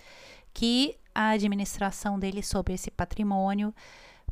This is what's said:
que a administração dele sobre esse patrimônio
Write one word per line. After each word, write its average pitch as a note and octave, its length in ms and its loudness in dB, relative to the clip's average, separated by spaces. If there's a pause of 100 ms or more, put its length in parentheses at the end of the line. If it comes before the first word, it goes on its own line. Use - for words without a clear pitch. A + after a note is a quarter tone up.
(540)
que B3 440 2 (160)
a G#3+ 180 2
administração G3+ 840 0
dele G3 240 -2
sobre F#3 320 -2
esse - 160 -6
patrimônio G3+ 840 0 (560)